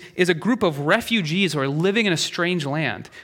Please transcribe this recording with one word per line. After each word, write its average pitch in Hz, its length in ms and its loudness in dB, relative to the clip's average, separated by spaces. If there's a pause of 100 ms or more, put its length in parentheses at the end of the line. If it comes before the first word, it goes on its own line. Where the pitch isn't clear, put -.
(160)
is 175 140 2
a 180 40 4
group 196 280 0
of 151 200 0
refugees 185 720 0
who 151 60 0
are 135 80 0
living 190 380 2
in 185 80 4
a 151 40 0
strange 170 500 -2
land, 135 420 -4 (140)